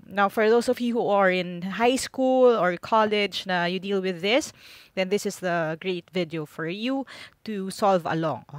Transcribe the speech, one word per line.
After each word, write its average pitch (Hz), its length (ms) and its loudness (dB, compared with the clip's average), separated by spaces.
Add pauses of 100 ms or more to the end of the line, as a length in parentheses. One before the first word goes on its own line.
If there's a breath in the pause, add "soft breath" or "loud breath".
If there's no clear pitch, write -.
Now, 202 240 0
for 220 240 2
those 240 160 4
of 247 160 0
you 240 160 -2
who 190 80 0
are 196 240 4
in 180 480 -4
high 247 160 4
school 262 560 4
or 180 240 2
college 208 720 0
na 180 240 0
you 185 80 -4
deal 196 240 -2
with 185 160 -4
this, 220 320 0 (480 loud breath)
then 185 80 0
this 196 160 0
is 202 160 -6
the 165 400 -2
great 180 320 -6
video 165 320 -4
for 160 240 -8
you 240 400 -4 (400 loud breath)
to 190 240 -6
solve 190 320 2
along. 160 400 -2 (160)